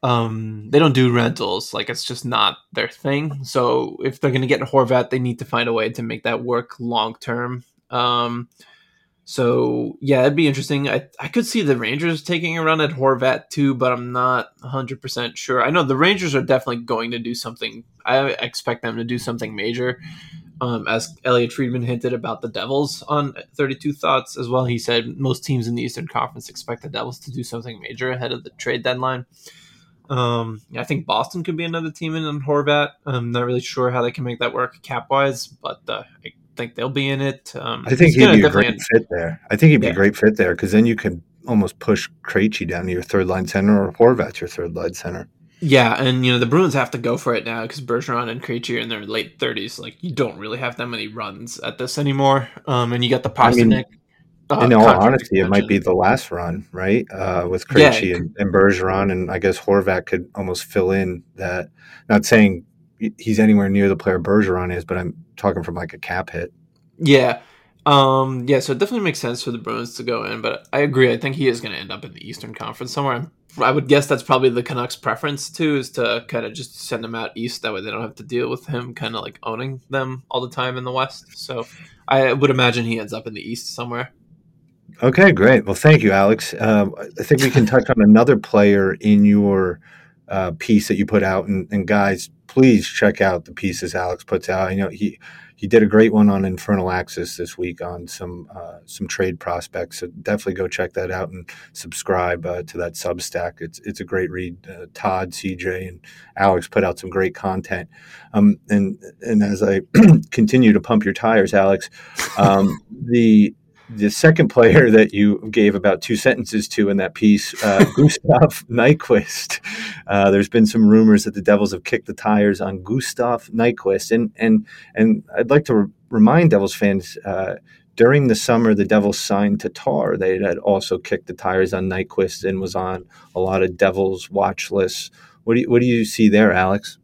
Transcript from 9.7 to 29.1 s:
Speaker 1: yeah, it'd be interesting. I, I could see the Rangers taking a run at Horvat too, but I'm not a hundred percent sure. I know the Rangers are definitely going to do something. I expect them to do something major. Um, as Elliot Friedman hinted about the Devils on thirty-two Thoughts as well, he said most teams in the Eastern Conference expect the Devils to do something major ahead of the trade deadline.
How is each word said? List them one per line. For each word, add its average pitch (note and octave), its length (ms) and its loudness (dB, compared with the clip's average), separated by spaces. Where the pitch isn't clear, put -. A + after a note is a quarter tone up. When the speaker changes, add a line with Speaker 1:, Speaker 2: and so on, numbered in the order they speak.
Speaker 1:
yeah, C3+ 220 2
it'd C#3+ 120 4
be D#3 140 2
interesting. C#3 400 -2
I, - 200 -4
I D3 80 -10
could A#3 180 -2
see A3+ 160 -2
the C#3+ 140 2
Rangers C#3+ 460 -4
taking E3+ 360 -4
a D#3+ 60 -4
run D#3+ 160 0
at D3 100 0
Horvat C3 600 0
too, C#3 240 0
but B2+ 180 0
I'm B2 180 -6
not B2 380 -2
a B2+ 40 -14
hundred C3 320 -8
percent A#2+ 380 -8
sure. B2+ 240 -2
I B2 80 0
know E3 140 0
the C3 120 -2
Rangers F3 380 0
are C3 80 0
definitely A#2+ 420 -2
going A#2 280 -4
to A#2+ 80 -8
do A#2 140 -8
something. A#2 500 -12
I C3+ 260 0
expect - 520 -8
them A2+ 140 -6
to A#2 80 -6
do A#2+ 140 -6
something A2+ 360 -8
major. A#2+ 460 -6
Um, A#2+ 260 -4
as A2+ 380 -6
Elliot A#2+ 280 0
Friedman B2 300 -4
hinted A#2+ 300 -4
about A2+ 280 -8
the A#2+ 80 -10
Devils C3+ 600 -4
on C#3+ 260 -4
thirty-two C#3+ 380 -4
Thoughts C#3+ 440 -4
as B2 120 -8
well, B2+ 160 0
he B2 140 -4
said A#2+ 400 -4
most C3+ 260 -4
teams B2 240 -2
in A#2+ 80 -4
the A#2+ 60 -6
Eastern A#2+ 260 -10
Conference - 400 -8
expect - 340 -12
the C#3+ 60 -14
Devils B2 320 -10
to - 100 -18
do B2 120 -10
something A#2 380 -14
major B2+ 300 -8
ahead B2 220 -6
of B2 120 -10
the - 140 -18
trade B2 240 -4
deadline. B2+ 440 -4